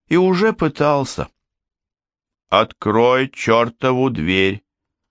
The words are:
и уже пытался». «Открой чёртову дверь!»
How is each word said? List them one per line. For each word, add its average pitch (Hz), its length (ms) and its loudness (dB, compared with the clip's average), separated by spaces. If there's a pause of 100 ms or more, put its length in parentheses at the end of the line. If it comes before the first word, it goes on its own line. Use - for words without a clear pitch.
и 160 100 0
уже 185 360 2
пытался». 147 760 -2 (1200)
«Открой 117 800 0
чёртову 127 800 0
дверь!» 95 560 -2 (460)